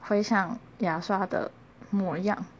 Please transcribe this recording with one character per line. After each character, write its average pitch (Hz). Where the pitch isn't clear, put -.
回 208
想 214
牙 170
刷 190
的 -
模 185
样 190